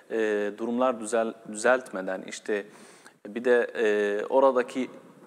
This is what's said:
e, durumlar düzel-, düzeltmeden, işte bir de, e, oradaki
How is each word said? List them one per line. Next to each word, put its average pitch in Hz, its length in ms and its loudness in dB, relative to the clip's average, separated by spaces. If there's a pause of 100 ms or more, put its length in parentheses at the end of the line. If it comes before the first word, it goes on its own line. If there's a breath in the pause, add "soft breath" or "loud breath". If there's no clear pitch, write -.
(100)
e, 117 80 -2 (400)
durumlar 120 420 0
düzel-, 113 340 -2 (180)
düzeltmeden, 104 760 -2
işte 104 400 -4 (600 loud breath)
bir 113 180 -6
de, 123 160 6 (140)
e, 104 520 0
oradaki 127 640 2 (360)